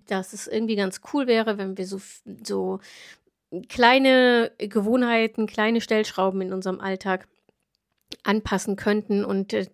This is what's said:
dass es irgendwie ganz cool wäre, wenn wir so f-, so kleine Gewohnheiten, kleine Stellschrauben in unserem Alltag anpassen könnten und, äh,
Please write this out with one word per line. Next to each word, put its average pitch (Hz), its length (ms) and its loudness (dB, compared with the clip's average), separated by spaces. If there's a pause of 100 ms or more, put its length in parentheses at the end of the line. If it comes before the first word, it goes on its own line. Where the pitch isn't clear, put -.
dass 190 260 -4
es 202 120 -12
irgendwie 220 300 -2
ganz 196 240 -2 (140)
cool 285 120 0
wäre, 226 320 2
wenn 190 200 -6
wir 190 100 -6
so 196 80 -10
f-, - 260 -14 (240)
so 190 360 -4 (880)
kleine 247 880 6
Gewohnheiten, 226 920 0
kleine 220 320 0
Stellschrauben 196 600 0
in 185 100 -6
unserem 190 300 -6
Alltag 190 480 -4 (920)
anpassen 202 540 -2
könnten 202 500 0
und, 196 280 -4
äh, 208 200 -2